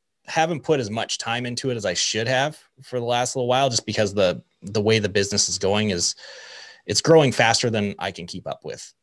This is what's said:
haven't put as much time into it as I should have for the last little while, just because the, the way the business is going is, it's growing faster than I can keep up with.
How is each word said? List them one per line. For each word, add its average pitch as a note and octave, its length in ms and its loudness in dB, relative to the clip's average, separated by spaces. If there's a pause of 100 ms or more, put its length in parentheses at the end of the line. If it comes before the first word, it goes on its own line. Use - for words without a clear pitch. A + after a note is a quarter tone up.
(260)
haven't D#3+ 340 0
put D3+ 180 0
as A2 120 -4
much A2 260 -6
time A#2+ 300 -4
into A#2+ 240 -4
it B2 80 -2
as G2+ 80 -4
I F2+ 80 0
should A2 340 -2
have C3 300 0 (240)
for B2+ 180 -8
the A#2 60 -4
last A#2+ 280 0
little B2 140 0
while, C3 220 2
just - 160 -2
because G#2+ 260 0
the, F#2+ 300 2 (180)
the G#2 220 -2
way A2 160 4
the G#2 100 0
business G2+ 400 0
is F2 100 -4
going G#2 300 2
is, F2 260 -2 (720)
it's - 160 0
growing D3+ 320 6
faster A#2 380 2
than G#2 280 0
I G2 120 -6
can F2 160 -12
keep F2 200 -12
up - 180 -10
with. - 280 -12 (100)